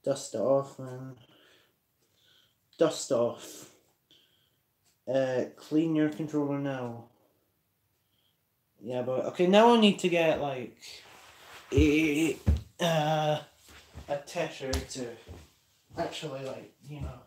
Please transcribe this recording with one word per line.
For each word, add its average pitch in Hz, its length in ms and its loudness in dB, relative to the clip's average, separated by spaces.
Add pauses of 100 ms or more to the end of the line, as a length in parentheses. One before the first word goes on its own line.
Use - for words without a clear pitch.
Dust - 320 -4
it 113 60 -4
off, 139 380 0
man. 131 380 -12 (1600)
Dust - 340 0
off. - 600 -2 (1400)
Uh, 127 380 0 (100)
clean 160 380 0
your 151 160 2
controller 147 480 -4
now. 127 460 -6 (1800)
Yeah, 123 220 -6
but, 127 240 -2
okay, - 200 0
now 214 280 8
I 233 60 6
need 208 200 6
to 185 80 0
get, 160 320 2
like, 131 360 -6 (960)
a, 165 640 4 (440)
uh, 156 600 2 (680)
a 143 80 -2 (100)
tissue 156 460 -6
to 131 340 -6 (920)
actually, 143 480 -8
like, - 300 -12 (140)
you 147 120 -14
know 131 260 -10